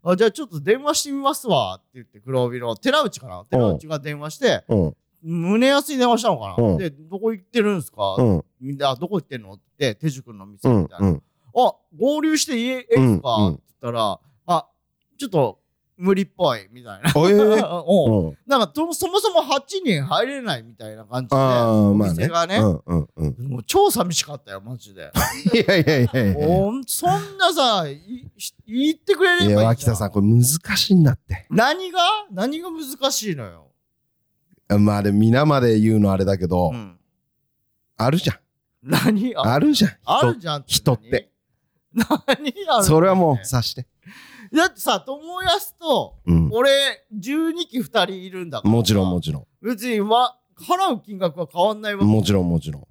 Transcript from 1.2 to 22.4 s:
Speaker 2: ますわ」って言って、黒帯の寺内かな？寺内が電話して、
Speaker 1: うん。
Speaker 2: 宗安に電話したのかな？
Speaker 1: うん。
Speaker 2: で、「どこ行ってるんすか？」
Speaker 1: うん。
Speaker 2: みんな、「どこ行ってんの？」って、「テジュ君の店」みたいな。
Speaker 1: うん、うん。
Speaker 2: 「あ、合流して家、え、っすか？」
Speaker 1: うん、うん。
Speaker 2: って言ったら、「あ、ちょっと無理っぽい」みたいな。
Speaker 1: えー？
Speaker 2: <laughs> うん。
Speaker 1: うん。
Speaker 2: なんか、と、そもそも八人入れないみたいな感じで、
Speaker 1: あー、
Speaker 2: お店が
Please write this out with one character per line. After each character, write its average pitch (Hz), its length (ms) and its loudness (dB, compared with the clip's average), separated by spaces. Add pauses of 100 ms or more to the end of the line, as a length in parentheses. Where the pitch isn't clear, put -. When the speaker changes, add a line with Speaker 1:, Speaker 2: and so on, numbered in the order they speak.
Speaker 2:
ま 277 140 -2
す 269 120 -10
わ」 113 320 0
っ - 40 -20
て - 120 -20
言 123 100 -20
っ - 20 -20
て、 104 140 -20
黒 127 240 -2
帯 123 140 -6
の 117 180 -6
寺 285 260 0
内 214 180 -6
か 131 80 -20
な？ 90 220 -16
寺 120 220 2
内 73 140 -8
が 151 120 -6
電 147 200 -10
話 151 120 -10
し - 80 -18
て、 175 300 0
Speaker 1:
う 113 80 2
ん。 80 200 0 (260)
Speaker 2:
宗 170 440 0
安 277 240 0
に 269 80 -4
電 247 100 2
話 233 100 4
し 220 40 -4
た 233 80 0
の 147 80 -2
か 98 180 -12
な？ 120 80 2
Speaker 1:
う 98 120 2
ん。 - 20 -2
Speaker 2:
で、 180 100 -4
「ど 156 320 -14
こ 226 120 -2
行 196 100 -10
っ - 20 -20
て 240 160 -2
る 208 120 2
ん 170 100 -4
す - 100 -16
か？」 98 260 -4
Speaker 1:
う 127 40 2
ん。 98 220 2 (140)
Speaker 2:
み 135 160 -10
ん 139 40 -14
な、 139 180 0
「ど 160 100 -10
こ 190 140 -4
行 - 20 -18
っ - 40 -20
て 135 100 -14
ん 110 60 -14
の？」 98 100 -20
っ 104 60 -20 (180)
て、 123 200 -2
「テ 156 120 -6
ジ 135 120 -8
ュ - 20 -20
君 110 160 -20
の 98 80 -20
店」 101 280 -4
み 92 140 2
た 87 80 -20
い 87 40 -10
な。 98 80 2
Speaker 1:
う - 20 4
ん、 82 40 0
う - 20 -4
ん。 69 60 -12 (320)
Speaker 2:
「あ、 233 200 2 (200)
合 285 280 -2
流 311 160 0
し - 80 -2
て 262 120 -4
家、 254 320 -6
え、 453 40 4
っ 131 220 4
す - 40 -2
か？」 117 160 -2
Speaker 1:
う 107 60 0
ん、 98 60 4
う - 20 2
ん。 73 40 -6
Speaker 2:
っ - 20 -10
て - 60 -20 (200)
言 120 80 -8
っ - 20 -8
た 120 60 -4
ら、 104 200 -2 (280)
「あ、 170 200 0 (520)
ち 277 60 -10
ょ - 20 -10
っ 208 40 -10
と 135 280 0 (400)
無 185 160 2
理 190 80 0
っ 165 120 -4
ぽ 147 220 0
い」 98 160 -16
み 123 100 -20
た 101 160 -18
い 104 40 -18
な。 156 80 2
Speaker 1:
え - 20 0
ー？ 202 720 4
Speaker 2:
<laughs> - 0 -
う 165 260 4 (120)
ん。 80 60 -2
Speaker 1:
う - 20 -6
ん。 69 160 -16
Speaker 2:
な 277 100 2
ん 240 40 2
か、 190 80 0
と、 320 260 -4
そ 370 140 -6
も 381 120 0
そ 403 120 0
も 339 100 4
八 294 420 -4
人 175 180 0
入 170 240 0
れ 277 140 -8
な 196 160 -6
い 113 60 -12
み 113 120 -20
た 107 160 -16
い 110 60 -16
な 113 80 -20
感 123 200 -6
じ 113 40 -14
で、 139 80 0
Speaker 1:
あ 127 300 4
ー、 107 240 4
Speaker 2:
お 98 40 4
店 98 340 2
が 170 180 0